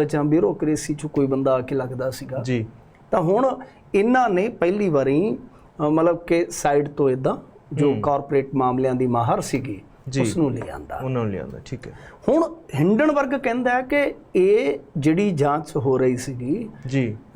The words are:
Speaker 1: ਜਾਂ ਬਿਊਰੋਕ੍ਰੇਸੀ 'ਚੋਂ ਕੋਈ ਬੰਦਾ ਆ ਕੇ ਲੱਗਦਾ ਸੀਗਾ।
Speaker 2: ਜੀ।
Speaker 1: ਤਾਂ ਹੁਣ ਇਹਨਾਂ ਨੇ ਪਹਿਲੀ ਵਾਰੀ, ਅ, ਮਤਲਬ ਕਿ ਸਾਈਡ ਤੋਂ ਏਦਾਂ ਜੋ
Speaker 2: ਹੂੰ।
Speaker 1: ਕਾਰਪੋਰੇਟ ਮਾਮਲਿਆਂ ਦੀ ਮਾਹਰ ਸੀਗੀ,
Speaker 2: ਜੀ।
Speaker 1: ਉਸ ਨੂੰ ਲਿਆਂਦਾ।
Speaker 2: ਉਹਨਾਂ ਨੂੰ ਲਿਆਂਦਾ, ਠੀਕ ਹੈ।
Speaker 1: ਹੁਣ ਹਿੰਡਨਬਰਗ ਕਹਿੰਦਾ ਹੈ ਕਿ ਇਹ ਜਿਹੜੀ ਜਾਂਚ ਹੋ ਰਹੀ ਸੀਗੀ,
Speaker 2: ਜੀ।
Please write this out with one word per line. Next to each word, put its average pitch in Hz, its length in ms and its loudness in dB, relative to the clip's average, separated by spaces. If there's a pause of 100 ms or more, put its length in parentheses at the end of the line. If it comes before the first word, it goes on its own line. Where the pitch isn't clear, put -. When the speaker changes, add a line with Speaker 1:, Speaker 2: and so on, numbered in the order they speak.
Speaker 1:
ਜਾਂ 147 180 0
ਬਿਊਰੋਕ੍ਰੇਸੀ 156 680 0
'ਚੋਂ 151 160 -8
ਕੋਈ 139 160 2
ਬੰਦਾ 135 280 2
ਆ 127 60 2
ਕੇ 127 140 -6
ਲੱਗਦਾ 127 360 -4
ਸੀਗਾ। 131 320 -8
Speaker 2:
ਜੀ। 120 240 -2 (440)
Speaker 1:
ਤਾਂ - 100 2
ਹੁਣ 247 380 2 (360)
ਇਹਨਾਂ 240 340 4
ਨੇ 190 200 0
ਪਹਿਲੀ 202 400 0
ਵਾਰੀ, 147 500 2 (420)
ਅ, - 20 -6
ਮਤਲਬ 165 440 2
ਕਿ 170 240 2
ਸਾਈਡ 147 380 0
ਤੋਂ 143 220 0
ਏਦਾਂ 131 260 0 (360)
ਜੋ 143 200 2
Speaker 2:
ਹੂੰ। 110 80 -4
Speaker 1:
ਕਾਰਪੋਰੇਟ 139 540 0
ਮਾਮਲਿਆਂ 127 400 0
ਦੀ 127 120 0
ਮਾਹਰ 123 340 0
ਸੀਗੀ, - 420 -6 (260)
Speaker 2:
ਜੀ। 135 120 -2
Speaker 1:
ਉਸ 107 160 0
ਨੂੰ 147 160 2
ਲਿਆਂਦਾ। - 440 -10
Speaker 2:
ਉਹਨਾਂ 123 260 -4
ਨੂੰ 104 100 -2
ਲਿਆਂਦਾ, 71 320 -8
ਠੀਕ - 220 -12
ਹੈ। - 60 -16 (360)
Speaker 1:
ਹੁਣ 311 260 2 (200)
ਹਿੰਡਨਬਰਗ 269 680 2
ਕਹਿੰਦਾ 247 340 -2
ਹੈ 254 80 0
ਕਿ 277 320 -2 (220)
ਇਹ 214 420 4 (180)
ਜਿਹੜੀ 165 340 2
ਜਾਂਚ 147 460 0
ਹੋ 131 220 2
ਰਹੀ 127 180 4
ਸੀਗੀ, 135 520 -4 (180)
Speaker 2:
ਜੀ। 123 300 -2 (200)